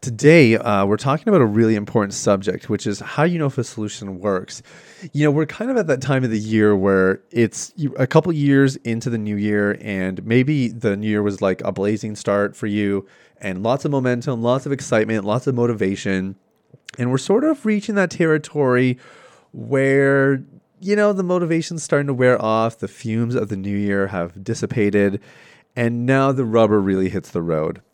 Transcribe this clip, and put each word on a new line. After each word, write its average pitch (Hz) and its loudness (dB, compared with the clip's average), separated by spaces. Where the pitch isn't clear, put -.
Today, 131 6
uh, 101 2
we're 101 0
talking 139 -2
about 196 4
a 120 6
really 110 2
important 104 -2
subject, 98 -2
which 104 -4
is 101 -6
how - -4
you 175 0
know 156 -2
if 131 -4
a 120 -2
solution 101 -10
works. 95 -4
You 147 0
know, 151 4
we're 151 0
kind 214 -8
of 262 0
at 208 0
that 139 0
time 131 0
of 120 0
the 110 0
year 107 4
where 95 2
it's - -2
you, 143 -6
a 131 2
couple 160 4
years 139 4
into 113 -4
the 113 -2
new 104 -4
year, 104 0
and 95 -6
maybe 127 2
the 110 -2
new 107 -4
year 104 0
was, 101 -2
like, 95 0
a - -4
blazing 107 -2
start 101 -2
for - -8
you, 101 0
and 95 -6
lots 123 -2
of 151 -2
momentum, 127 -2
lots 123 0
of 143 -4
excitement, 110 -2
lots 104 -2
of 139 0
motivation. 98 -2
And 123 -2
we're 131 0
sort 226 0
of 311 -2
reaching 214 -2
that 190 0
territory 135 0
where, 135 2
you 196 0
know, 208 4
the 196 -2
motivation's 170 -2
starting 143 0
to 139 -2
wear 127 4
off, 110 0
the 95 -8
fumes 117 -4
of 110 -2
the 104 -6
new 101 -4
year 101 0
have 92 -6
dissipated, 101 0
and 120 -2
now 135 2
the 135 0
rubber 110 4
really 95 0
hits 87 -6
the 87 -4
road. 82 -4